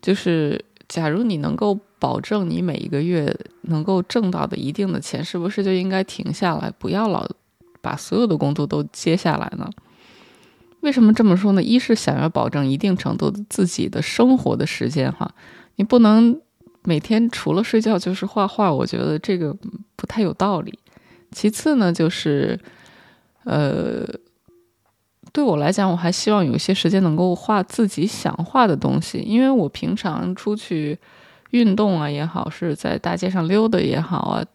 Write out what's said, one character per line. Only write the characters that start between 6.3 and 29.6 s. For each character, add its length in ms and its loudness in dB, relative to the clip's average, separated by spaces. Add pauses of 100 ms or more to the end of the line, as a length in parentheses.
下 220 -2
来， 240 -4
不 120 -6
要 180 0
老 200 -2 (520)
把 160 -6
所 200 -6
有 80 2
的 120 2
工 180 0
作 100 -2
都 280 -2
接 240 0
下 200 0
来 200 -6
呢？ 120 -8 (1120)
为 120 0
什 100 6
么 100 8
这 120 6
么 120 8
说 160 4
呢？ 100 4
一 140 2
是 160 2
想 280 0
要 80 2
保 200 0
证 160 0
一 140 0
定 180 2
程 200 -2
度 120 0 (220)
自 160 0
己 220 -4
的 120 -4
生 380 4
活 180 0
的 80 0
时 240 -4
间 240 -2
哈， 160 -6 (460)
你 80 -2
不 160 2
能 420 6 (440)
每 160 0
天 300 0
除 220 -4
了 120 0
睡 160 2
觉 180 0
就 160 -4
是 100 -8
画 220 -2
画， 260 0
我 140 0
觉 100 -4
得 220 -2
这 180 -2
个 180 -2 (420)
不 100 -10
太 160 -2
有 100 0
道 280 0
理。 180 -12 (540)
其 180 0
次 240 0
呢， 180 4
就 160 2
是， 500 0 (840)
呃， 640 -2 (1300)
对 100 0
我 140 4
来 160 2
讲， 180 2
我 60 2
还 160 0
希 180 -2
望 160 4
有 80 0
一 40 0
些 140 -2
时 160 2
间 140 4
能 140 2
够 180 2
画 300 0
自 240 0
己 180 -2
想 300 -4
画 280 0
的 120 4
东 260 0
西， 160 -6
因 240 2
为 80 4
我 180 2